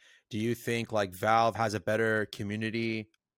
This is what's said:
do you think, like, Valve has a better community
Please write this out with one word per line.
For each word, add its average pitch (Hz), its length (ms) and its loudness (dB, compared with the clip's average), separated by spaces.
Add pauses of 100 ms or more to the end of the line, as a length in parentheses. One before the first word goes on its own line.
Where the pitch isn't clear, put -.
(300)
do 107 80 -6
you 113 180 0
think, 117 380 -4
like, 101 200 0
Valve 110 420 4
has 110 180 0
a 104 60 -2
better 110 480 2
community 110 840 -4 (280)